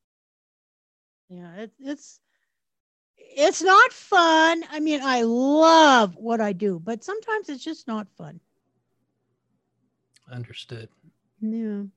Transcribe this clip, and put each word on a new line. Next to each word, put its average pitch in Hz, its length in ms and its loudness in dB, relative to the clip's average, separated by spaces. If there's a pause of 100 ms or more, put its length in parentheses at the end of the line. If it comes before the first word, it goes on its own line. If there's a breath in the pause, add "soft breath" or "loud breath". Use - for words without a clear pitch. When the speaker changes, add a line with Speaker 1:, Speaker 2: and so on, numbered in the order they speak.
(1300)
Speaker 1:
Yeah, 175 240 -20
it, 208 240 -20
it's, 277 420 -18 (960)
it's 294 460 -2
not 403 300 4
fun. 330 800 2
I 302 100 -8
mean, 302 220 -4
I 254 200 -2
love 269 960 4
what 226 260 -4
I 208 100 -2
do, 190 260 -4
but 220 240 -10
sometimes 427 460 -8
it's 277 160 -12
just 320 240 -12
not 214 180 -10 (120)
fun. 170 220 -20 (1900)
Speaker 2:
Understood. 120 580 -16 (520)
Speaker 1:
Yeah. 220 420 -8 (140)